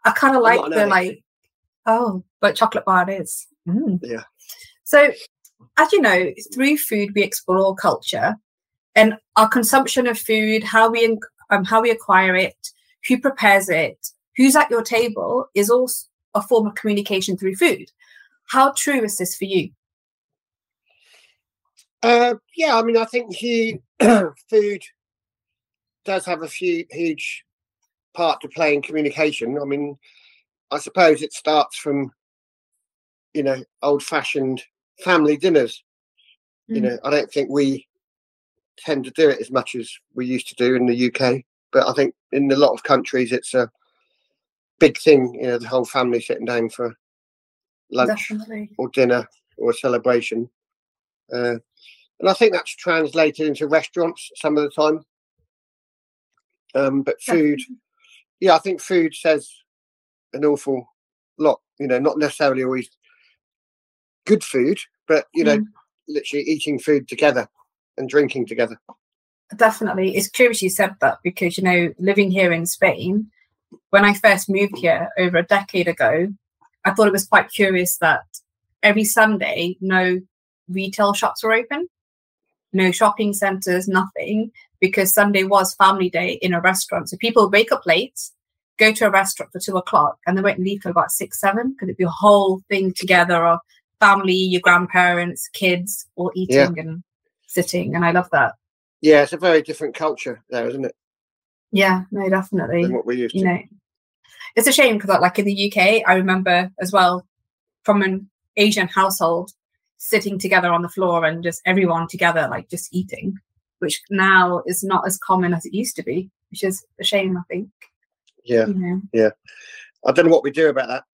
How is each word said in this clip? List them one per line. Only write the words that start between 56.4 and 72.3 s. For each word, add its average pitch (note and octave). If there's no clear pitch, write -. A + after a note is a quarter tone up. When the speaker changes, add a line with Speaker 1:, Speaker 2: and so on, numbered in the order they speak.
Speaker 2:
Um, C3+
but -
food, D3+
Speaker 1:
Definitely. B3+
Speaker 2:
yeah, F3+
I D#3+
think F#3
food E3
says D#3
an C#3+
awful C#3+
lot, D3+
you C#3
know, B2+
not D3
necessarily C#3
always B2+
good G3+
food, C#3
but, D#3
you E3
know, A3
Speaker 1:
Mm. G#2+
Speaker 2:
literally C#3+
eating D3
food C#3+
together B2+
and C3
drinking C3+
together. A2+
Speaker 1:
Definitely. G#3
It's G3
curious A#3+
you F#3
said F#3+
that -
because, F3+
you F#3+
know, F3
living G3